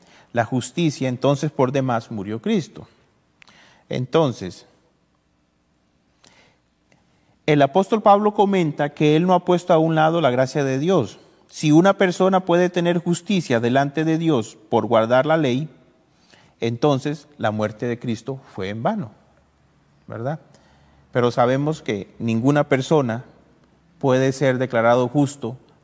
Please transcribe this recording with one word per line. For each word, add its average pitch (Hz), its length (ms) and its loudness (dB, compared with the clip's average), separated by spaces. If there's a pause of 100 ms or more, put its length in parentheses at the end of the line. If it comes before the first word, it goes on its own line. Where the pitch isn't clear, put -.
(320)
la 117 120 0
justicia, 131 640 -2
entonces 139 420 -2
por 123 220 -2
demás 127 380 -4
murió 107 300 -8
Cristo. - 460 -6 (1000)
Entonces, 127 800 -4 (2750)
el 147 160 4
apóstol 190 380 0
Pablo 208 320 4
comenta 180 580 0
que 151 260 2
él 170 100 2
no 185 80 4
ha 180 100 0
puesto 180 280 0
a 160 60 4
un 160 180 0
lado 160 240 2
la 143 100 2
gracia 131 320 -2
de 131 160 -2
Dios. 156 400 -2 (300)
Si - 240 0
una 190 260 6
persona 185 460 2
puede 175 260 2
tener 175 280 0
justicia 170 600 -2
delante 135 460 0
de 160 140 0
Dios 156 380 -2 (120)
por 117 180 0
guardar 117 400 2
la 156 100 2
ley, 143 320 -2 (920)
entonces 139 680 -2 (120)
la 113 120 -2
muerte 107 360 -4
de 117 120 -6
Cristo 131 420 -8 (140)
fue 95 140 -8
en 110 140 -10
vano, 170 280 -4 (960)
¿verdad? 120 340 -10 (680)
Pero 123 200 0
sabemos 143 520 0
que 101 360 -8
ninguna 120 500 0
persona 127 560 0 (720)
puede 131 340 0
ser 131 260 0
declarado 123 500 2
justo 131 480 -4 (280)